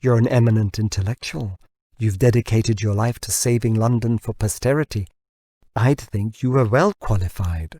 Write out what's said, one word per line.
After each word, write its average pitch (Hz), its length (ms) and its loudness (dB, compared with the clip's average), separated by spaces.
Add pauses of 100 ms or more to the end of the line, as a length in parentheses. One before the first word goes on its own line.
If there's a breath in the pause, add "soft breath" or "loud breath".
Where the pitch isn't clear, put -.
You're 123 160 4
an 113 100 4
eminent 113 500 2
intellectual. 107 800 -4 (400)
You've 107 200 -2
dedicated 113 640 2
your 107 100 -2
life 110 280 -2
to 104 120 -8
saving 117 420 0
London 113 440 0
for 110 160 -6
posterity. 120 760 -2 (680)
I'd 127 240 2
think 107 440 -6
you 127 80 -2
were 131 160 2
well 143 340 2
qualified. 90 800 -4